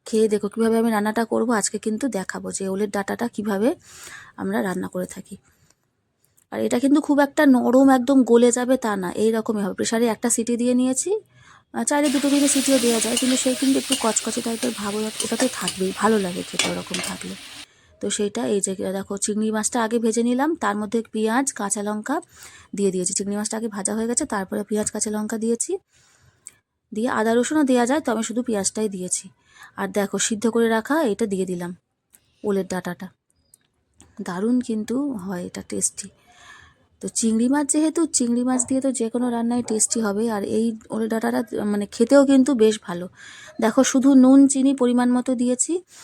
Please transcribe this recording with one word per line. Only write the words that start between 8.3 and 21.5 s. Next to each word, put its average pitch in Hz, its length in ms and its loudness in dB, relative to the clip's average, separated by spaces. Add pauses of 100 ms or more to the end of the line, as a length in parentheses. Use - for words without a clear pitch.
যাবে 247 260 2
তা 226 180 -2
না, 180 160 -4
এই 220 200 0
রকমই 220 300 -2
হবে। 190 120 -2
প্রেশারে 226 320 0
একটা 226 240 0
সিটি 233 280 -2
দিয়ে 240 160 2
নিয়েছি, 254 360 0 (640)
আহ, 233 100 -4
চাইলে 294 260 2
দুটো 277 200 2
তিনটে 285 180 4
সিটিও 269 320 2
দেওয়া 233 200 2
যায়, 226 180 -2
কিন্তু 254 200 2
সেই 254 180 0
কিন্তু 269 240 2
একটু 262 220 -2
কচকচে 226 400 -2
টাইপের 233 360 -4
ভাব 208 180 -6
ওটা, 214 160 -4 (120)
ওটা - 120 -4
তো 254 180 2
থাকবেই, 185 440 -4
ভালো 220 220 4
লাগে 180 240 -4
খেতে - 280 -4
ওরকম 180 260 -6 (120)
থাকলে। 185 260 -12 (640)
তো 202 80 -6
সেইটা 208 380 -4
এই 208 140 0
যে 190 140 -4
দেখো 196 420 -6
চিংড়ি 214 340 -2
মাছটা 220 320 -2
আগে 226 160 0
ভেজে 226 240 0
নিলাম, 254 320 0
তার 208 220 -2
মধ্যে 214 220 -4 (120)
পেঁয়াজ 226 420 0